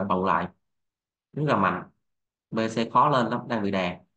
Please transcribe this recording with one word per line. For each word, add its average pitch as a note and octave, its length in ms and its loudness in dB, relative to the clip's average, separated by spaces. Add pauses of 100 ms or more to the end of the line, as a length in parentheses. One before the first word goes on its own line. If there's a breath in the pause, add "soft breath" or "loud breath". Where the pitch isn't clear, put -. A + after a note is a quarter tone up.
tụ F#2 160 0
lại F2+ 240 0 (840)
rất C#3+ 140 -4
là C3 100 2
mạnh. F2+ 260 0 (680)
B A2 80 -4
G - 20 2 (280)
C - 40 -18
khó B2+ 160 4
lên C3 180 2
lắm, A#2 220 -4
đang A2+ 140 -2
bị G2+ 80 -2
đè, F2+ 300 -2 (160)